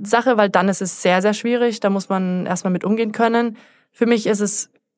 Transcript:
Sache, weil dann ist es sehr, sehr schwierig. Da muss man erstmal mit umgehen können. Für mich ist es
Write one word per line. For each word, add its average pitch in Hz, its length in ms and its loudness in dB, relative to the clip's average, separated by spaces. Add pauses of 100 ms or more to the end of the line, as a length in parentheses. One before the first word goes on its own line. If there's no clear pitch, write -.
Sache, 226 340 2
weil 208 140 2
dann 190 180 2
ist 196 140 -2
es - 200 -4
sehr, 180 200 2
sehr 208 120 2
schwierig. 233 440 -2
Da 202 120 0
muss 196 180 -4
man 185 380 -2
erstmal 185 260 -2
mit 180 120 -2
umgehen 220 280 -2
können. 233 440 0 (360)
Für - 140 0
mich 226 200 2
ist 202 140 0
es - 300 -2 (280)